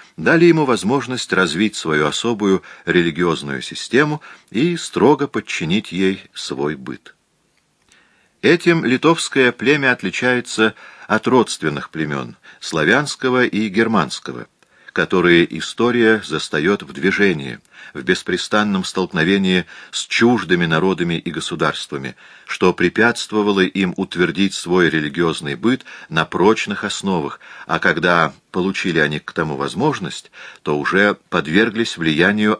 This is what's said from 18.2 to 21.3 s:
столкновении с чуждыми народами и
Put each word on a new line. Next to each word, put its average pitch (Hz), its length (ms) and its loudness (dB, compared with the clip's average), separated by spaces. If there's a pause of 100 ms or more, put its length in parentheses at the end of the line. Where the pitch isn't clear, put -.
столкновении 92 840 0 (240)
с - 160 -8
чуждыми 95 580 2
народами 85 500 0
и 82 160 -6